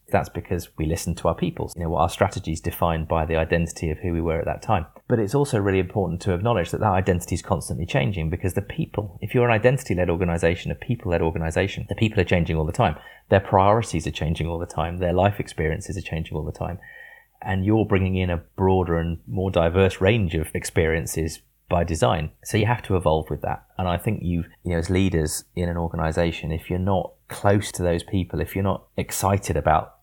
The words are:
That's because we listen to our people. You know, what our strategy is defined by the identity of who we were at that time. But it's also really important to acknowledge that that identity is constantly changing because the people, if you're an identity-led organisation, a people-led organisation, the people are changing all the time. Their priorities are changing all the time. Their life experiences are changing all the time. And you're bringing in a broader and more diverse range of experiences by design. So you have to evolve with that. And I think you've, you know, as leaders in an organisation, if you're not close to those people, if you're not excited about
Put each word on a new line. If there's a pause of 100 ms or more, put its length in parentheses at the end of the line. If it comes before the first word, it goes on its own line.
(100)
That's
because
we
listen
to
our
people.
You
know,
what
our
strategy
is
defined
by
the
identity
of
who
we
were
at
that
time. (220)
But
it's
also
really
important
to
acknowledge
that
that
identity
is
constantly
changing
because
the
people,
if
you're
an
identity-led
organisation,
a
people-led
organisation,
the
people
are
changing
all
the
time. (320)
Their
priorities
are
changing
all
the
time.
Their
life
experiences
are
changing
all
the
time. (640)
And
you're
bringing
in
a (140)
broader
and
more
diverse
range
of
experiences (280)
by
design. (120)
So
you
have
to
evolve
with
that. (140)
And
I
think
you've, (180)
you
know,
as
leaders (100)
in
an
organisation,
if
you're
not (160)
close
to
those
people,
if
you're
not (100)
excited
about